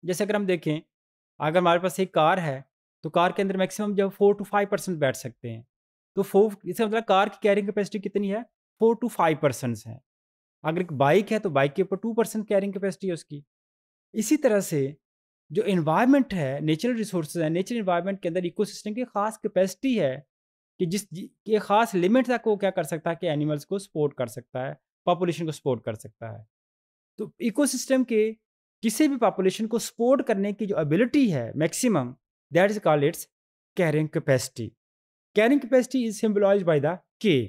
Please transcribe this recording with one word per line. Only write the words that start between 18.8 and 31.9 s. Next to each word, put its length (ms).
की 120
खास 320
कैपेसिटी 600
है 280
कि 60
जिस, 280
जि-, 160
ये 120
खास 360
लिमिट 320
तक 180
वो 120
क्या 120
कर 140
सकता 260
है 120
कि 60
एनिमल्स 380
को 140
सपोर्ट 380
कर 100
सकता 400
है, 100
पॉपुलेशन 380
को 60
सपोर्ट 320
कर 120
सकता 360
है। 140
तो 120
इकोसिस्टम 600
के 280
किसी 240
भी 100
पॉपुलेशन 500
को 120
सपोर्ट 480
करने 260
की 120
जो 160
एबिलिटी 480
है 260
मैक्सिमम, 600